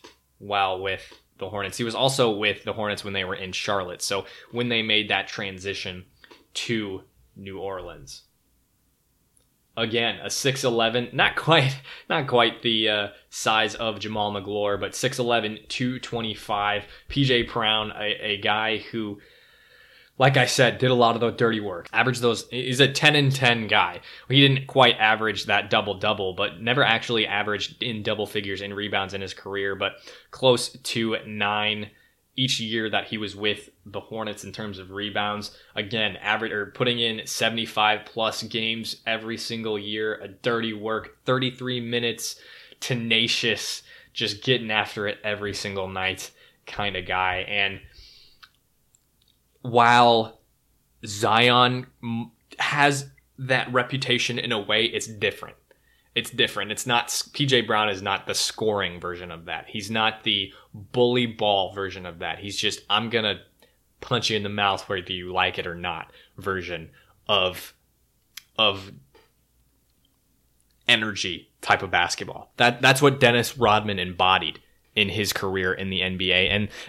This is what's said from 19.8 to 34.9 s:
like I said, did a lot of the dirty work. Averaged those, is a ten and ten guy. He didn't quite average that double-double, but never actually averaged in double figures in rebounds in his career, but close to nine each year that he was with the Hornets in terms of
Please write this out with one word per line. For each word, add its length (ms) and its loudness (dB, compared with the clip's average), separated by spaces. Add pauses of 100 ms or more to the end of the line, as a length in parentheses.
like 180 6
I 120 6
said, 320 4
did 100 4
a 60 4
lot 180 6
of 80 0
the 80 2
dirty 300 0
work. 340 -8
Averaged 300 2
those, 280 2
is 280 -4
a 120 8
ten 240 6
and 160 6
ten 360 2
guy. 340 2 (260)
He 140 6
didn't 240 6
quite 320 6
average 480 2
that 240 0
double-double, 640 0
but 260 -4
never 220 0
actually 460 2
averaged 560 -4
in 180 -6
double 240 -2
figures 360 -6
in 120 -8
rebounds 400 -4
in 80 -6
his 140 -10
career, 400 -4
but 220 -2 (340)
close 380 2
to 480 -4 (100)
nine 640 -2 (480)
each 200 0
year 280 -2
that 200 -2
he 100 -6
was 180 -8
with 360 -4 (160)
the 120 -10
Hornets 440 -10
in 80 -14
terms 260 -10
of 140 -16